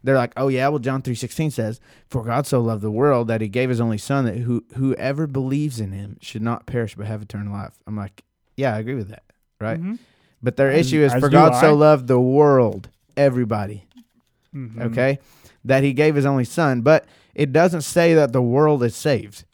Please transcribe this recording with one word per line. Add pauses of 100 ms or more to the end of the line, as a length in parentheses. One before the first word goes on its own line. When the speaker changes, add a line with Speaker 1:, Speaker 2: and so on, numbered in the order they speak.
Speaker 1:
They're
like,
"Oh,
yeah,
well,
John
three
sixteen
says, (280)
'For
God
so
loved
the
world
that
he
gave
his
only
son
that
who, (100)
whoever
believes
in
him
should
not
perish
but
have
eternal
life.'" (100)
I'm
like, (340)
"Yeah,
I
agree
with
that," (380)
right?
Speaker 2:
Mm-hmm. (460)
Speaker 1:
But
their
Speaker 2:
As,
Speaker 1:
issue
is,
Speaker 2:
as
Speaker 1:
"For
Speaker 2:
do
Speaker 1:
God
so
Speaker 2:
I.
Speaker 1:
loved
the
world," (300)
everybody, (720)
Speaker 2:
Mm-hmm.
Speaker 1:
okay, (460)
"that
he
gave
his
only
son."
But (300)
it
doesn't
say
that
the
world
is
saved. (100)